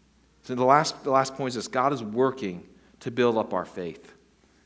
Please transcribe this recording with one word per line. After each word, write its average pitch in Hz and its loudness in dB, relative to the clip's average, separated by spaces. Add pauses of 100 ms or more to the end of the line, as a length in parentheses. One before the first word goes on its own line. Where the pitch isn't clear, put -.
(440)
So 127 -8
the 127 0
last, 147 4
the 139 -2
last 135 2
point 131 -4
is 123 -6
this: 107 -6
God 131 0
is 127 -4
working 110 -2 (380)
to 131 -8
build 120 2
up 107 -2
our 90 -2
faith. - -12 (520)